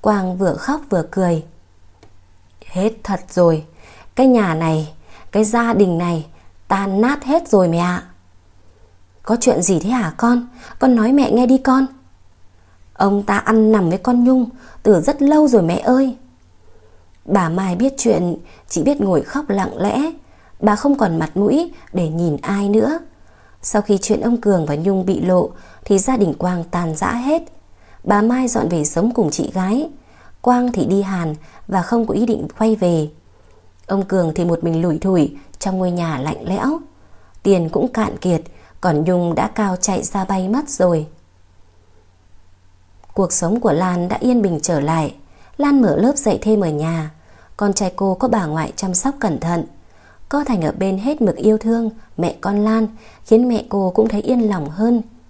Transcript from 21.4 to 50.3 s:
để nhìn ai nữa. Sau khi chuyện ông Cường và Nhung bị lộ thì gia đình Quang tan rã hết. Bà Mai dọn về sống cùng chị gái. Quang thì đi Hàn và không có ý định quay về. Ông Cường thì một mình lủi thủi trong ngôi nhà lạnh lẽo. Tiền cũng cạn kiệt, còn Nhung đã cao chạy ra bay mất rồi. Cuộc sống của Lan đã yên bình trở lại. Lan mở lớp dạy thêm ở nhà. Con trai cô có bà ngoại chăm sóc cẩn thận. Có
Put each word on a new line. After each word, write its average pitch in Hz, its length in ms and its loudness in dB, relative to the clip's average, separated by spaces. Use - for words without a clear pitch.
để 175 160 -2
nhìn 160 280 -2
ai 196 320 -2
nữa. 220 300 2
Sau 208 200 0
khi 202 160 2
chuyện 196 220 -2
ông 240 200 0
Cường 185 260 2
và 147 80 -2
Nhung 185 320 0
bị 190 140 0
lộ 180 300 2
thì 196 140 2
gia 254 180 0
đình 196 180 0
Quang 175 300 -4
tan 170 320 -4
rã 190 160 -2
hết. 277 300 -2
Bà 202 180 2
Mai 247 260 0
dọn 226 200 -2
về 165 160 0
sống 170 300 0
cùng 202 160 0
chị - 200 -4
gái. 208 400 -2
Quang 247 320 2
thì 190 140 -2
đi 196 160 2
Hàn 175 320 -4
và 190 140 -2
không 233 240 0
có 202 80 -4
ý 220 120 0
định 220 220 -4
quay 220 180 2
về. 165 340 0
Ông 196 180 -2
Cường 180 300 -2
thì 180 100 -2
một 170 200 -2
mình 165 180 0
lủi 165 160 -2
thủi 180 380 0
trong 190 200 -4
ngôi 185 120 0
nhà 165 280 -4
lạnh 143 260 -6
lẽo. 233 340 -2
Tiền 180 260 2
cũng 226 200 -2
cạn 220 280 -4
kiệt, 170 260 -2
còn 156 240 0
Nhung 175 300 0
đã 220 140 -2
cao 196 280 -2
chạy 185 260 -2
ra 190 220 -4
bay 190 240 -2
mất 269 200 -2
rồi. 170 380 0
Cuộc 185 180 0
sống 196 280 0
của 220 120 2
Lan 180 360 0
đã 196 120 -4
yên 240 220 2
bình 170 200 0
trở 160 180 0
lại. 156 360 -2
Lan 285 260 4
mở 185 140 4
lớp 254 200 2
dạy - 260 0
thêm 214 180 2
ở 180 80 0
nhà. 156 420 -4
Con 202 160 0
trai 185 240 -2
cô 196 180 -2
có 240 140 -4
bà 214 180 0
ngoại 156 300 -4
chăm 185 180 -6
sóc 269 240 -2
cẩn 180 220 -2
thận. 170 240 -2
Có 285 160 -2